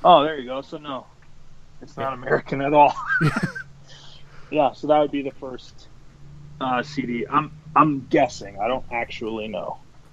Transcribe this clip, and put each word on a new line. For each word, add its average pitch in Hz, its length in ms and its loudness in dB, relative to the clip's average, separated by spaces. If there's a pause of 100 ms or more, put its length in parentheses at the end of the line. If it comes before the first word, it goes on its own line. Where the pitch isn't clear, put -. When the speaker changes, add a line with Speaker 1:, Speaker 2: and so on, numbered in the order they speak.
Speaker 1:
Oh, 170 180 8
there 151 160 -4
you 123 80 -10
go. 131 160 -8
So 160 160 -14
no, 135 280 -10 (760)
it's - 140 -18
not 135 140 -4
Speaker 2:
Yeah. 135 40 -6
Speaker 1:
American 135 480 -2
at 143 100 0
all. 147 220 8 (260)
<laughs> - 0 -
Speaker 2:
<laughs> - 80 4 (1200)
Speaker 1:
Yeah, 139 220 4
so - 140 -10
that 151 120 6
would 151 120 2
be 143 120 -4
the 135 100 -6
first, - 560 -14 (720)
uh, 127 220 0
C 123 200 -6
D. 120 260 -4
I'm, 147 240 0 (240)
I'm 139 320 4
guessing. 113 500 0
I 107 100 -2
don't 127 220 -2
actually 113 580 -6
know. 95 300 -8 (340)